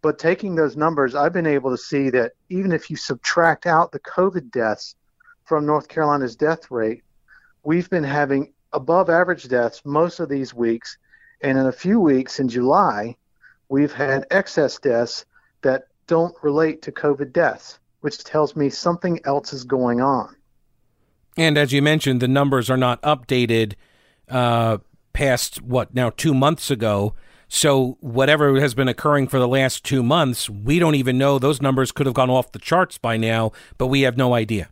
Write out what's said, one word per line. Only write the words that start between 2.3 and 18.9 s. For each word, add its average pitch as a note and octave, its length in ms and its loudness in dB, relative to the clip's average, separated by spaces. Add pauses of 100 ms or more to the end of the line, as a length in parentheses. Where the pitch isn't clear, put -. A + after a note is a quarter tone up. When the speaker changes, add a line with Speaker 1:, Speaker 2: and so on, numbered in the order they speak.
Speaker 1:
even F#3+ 220 -2
if - 180 -4
you D#3 60 -8
subtract D#3+ 720 -2
out E3 240 2
the C#3 80 -10
covid F3 500 -2
deaths A2 460 -4 (500)
from D3+ 220 0
North D3 200 0
Carolina's C#3+ 480 0
death D3+ 360 -2
rate, A#2 320 -2 (600)
we've E3+ 280 -2
been E3+ 120 0
having C#3 480 -2 (220)
above E3 380 0
average E3+ 360 0
deaths A#2+ 380 -2
most D#3+ 340 0
of D#3+ 80 -4
these C3+ 280 -6
weeks. A#2 420 -4 (440)
And C3+ 140 0
in C3 120 2
a C3 40 0
few G3 280 0
weeks C3+ 400 2
in C3 100 -2
July, B2 680 0 (520)
we've C#3+ 260 0
had C#3 380 -2
excess E3 480 0
deaths A#2+ 460 -2 (360)
that C3 220 0 (240)
don't E3+ 340 0
relate D#3 400 0
to D3 100 -12
covid C#3+ 420 -2
deaths, - 440 -2 (240)
which - 220 -8
tells D3+ 320 -2
me D3 120 0
something E3+ 580 -2